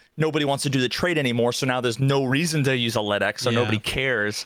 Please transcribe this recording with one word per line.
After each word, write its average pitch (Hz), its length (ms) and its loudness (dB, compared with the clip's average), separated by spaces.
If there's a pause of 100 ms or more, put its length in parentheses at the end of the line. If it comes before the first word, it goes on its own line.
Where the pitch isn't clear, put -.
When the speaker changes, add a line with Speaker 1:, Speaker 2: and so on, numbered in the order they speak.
(180)
Speaker 1:
nobody 156 280 0
wants 139 180 -2
to 151 60 0
do 131 120 0
the 123 80 2
trade 175 280 -2
anymore. 120 360 2
So - 120 -2
now 127 140 0
there's 120 200 -2
no 135 260 2
reason 151 400 0
to 135 100 2
use 117 200 0
a 110 60 0
led 104 220 0
X, 107 200 -2
so 123 60 0
Speaker 2:
Yeah. 117 100 2
Speaker 1:
nobody 110 200 0
cares. 117 680 -2